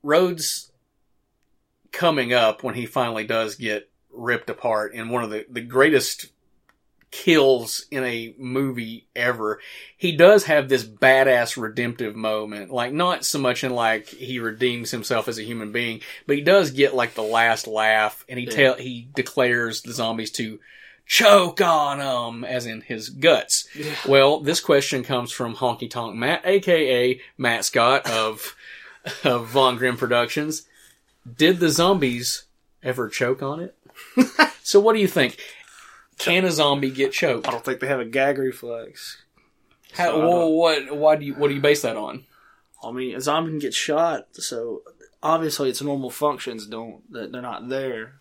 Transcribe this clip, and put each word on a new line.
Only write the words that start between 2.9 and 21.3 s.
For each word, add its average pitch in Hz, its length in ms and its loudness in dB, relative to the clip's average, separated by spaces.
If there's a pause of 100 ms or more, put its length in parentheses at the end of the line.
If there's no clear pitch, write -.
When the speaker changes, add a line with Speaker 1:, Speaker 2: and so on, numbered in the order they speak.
Speaker 1:
does 113 300 -2
get 107 340 -6 (220)
ripped 120 380 -4
apart 110 440 -4
in 113 160 -10
one 120 140 -2
of 107 60 -8
the, 107 200 -8
the 120 120 -10
greatest 127 680 2 (840)
kills 135 800 2
in 135 140 -6
a 117 340 -6
movie 123 800 -6
ever. 117 460 -2 (360)
He 175 180 -2
does 196 300 10
have 147 220 2
this 131 160 2
badass 127 760 4
redemptive 117 580 -6
moment. 107 520 -4
Like, 123 220 -4
not 170 320 -2
so - 160 -4
much 127 240 -2
in, 127 100 -4
like, 113 340 0
he 131 320 -10
redeems 117 520 -4
himself 117 380 -4
as 113 100 -8
a 110 40 -10
human 110 280 -10
being, 117 300 -6 (260)
but 143 80 2
he 143 60 -4
does 175 300 4
get, 135 220 2
like, 120 200 -2
the 110 100 -6
last 113 420 2
laugh, 110 640 0
and 127 100 -12
he 123 80 -8
Speaker 2:
Yeah. 120 60 -10
Speaker 1:
tell, 135 240 4
he 123 400 -12
declares 120 680 -2
the 120 120 -14
zombies 113 380 -6
to 110 280 -8 (460)
choke 196 560 4